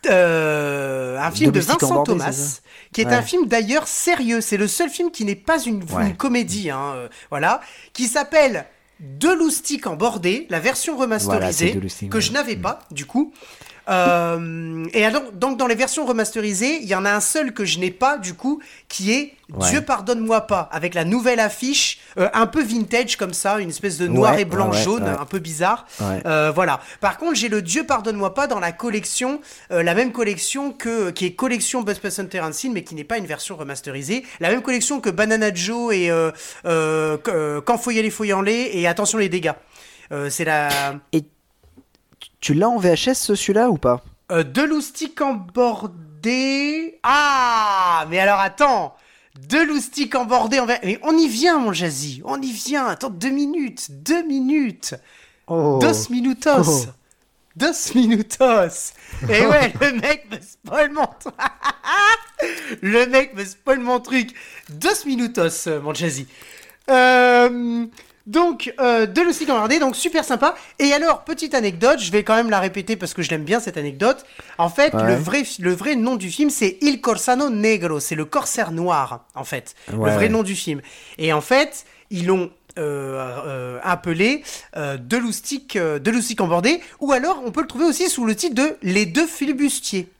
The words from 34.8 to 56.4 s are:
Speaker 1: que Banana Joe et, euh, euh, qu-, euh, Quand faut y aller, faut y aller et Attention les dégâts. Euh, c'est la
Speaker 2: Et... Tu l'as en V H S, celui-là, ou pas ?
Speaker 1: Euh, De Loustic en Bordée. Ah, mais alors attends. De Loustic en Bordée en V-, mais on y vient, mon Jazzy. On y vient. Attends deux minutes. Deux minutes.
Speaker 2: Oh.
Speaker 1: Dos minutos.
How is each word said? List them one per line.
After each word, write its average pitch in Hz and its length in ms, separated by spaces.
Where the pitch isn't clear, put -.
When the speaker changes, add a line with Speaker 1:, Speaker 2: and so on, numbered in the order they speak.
Speaker 1:
que 208 100
Banana 214 420
Joe 226 400
et, 180 180
euh, 165 200
euh, 156 540
qu-, 214 120
euh, 151 300
Quand 240 180
faut 247 120
y 226 80
aller, 220 120
faut 214 140
y 202 80
aller 214 420
et 175 120
Attention 202 320
les 196 100
dégâts. 165 240
Euh, 143 180
c'est 160 140
la 151 260
Speaker 2:
Et... 156 120
Tu 147 140
l'as 196 160
en 240 80
V 180 160
H 254 160
S, 220 240
celui-là, 214 360
ou 170 60
pas ? 123 260
Speaker 1:
Euh, 135 120
De 135 180
Loustic 302 580
en 269 140
Bordée. 240 1700
Ah, 226 1080
mais 170 100
alors 196 220
attends. 196 560
De 254 100
Loustic 285 560
en 247 120
Bordée 240 340
en 240 60
V-, 233 180
mais 196 200
on 311 120
y 330 100
vient, 277 320
mon 226 140
Jazzy. 147 540
On 277 160
y 262 100
vient. 262 340
Attends 254 220
deux 214 220
minutes. 285 560
Deux 330 240
minutes. 269 680
Speaker 2:
Oh. 151 340
Speaker 1:
Dos - 300
minutos. 247 400